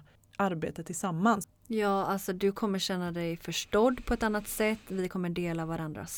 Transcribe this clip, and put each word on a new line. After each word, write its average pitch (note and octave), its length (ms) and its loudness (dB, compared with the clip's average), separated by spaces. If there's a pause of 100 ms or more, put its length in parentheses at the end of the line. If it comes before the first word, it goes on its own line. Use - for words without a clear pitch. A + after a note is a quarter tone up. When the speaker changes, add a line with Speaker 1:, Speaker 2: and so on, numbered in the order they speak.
(360)
Speaker 1:
arbete E3+ 480 -2
tillsammans. F#3 640 0 (180)
Speaker 2:
Ja, G3+ 400 2
alltså G3 260 0
du G3 200 2
kommer G3 260 0
känna F3+ 340 -2
dig E3+ 240 -2
förstådd - 680 2
på B3 100 0
ett A#3 80 -2
annat G#3 260 0
sätt. G#3+ 300 0 (100)
Vi F#3 200 -2
kommer F3+ 220 -4
dela E3+ 360 -2
varandras D#3+ 520 -6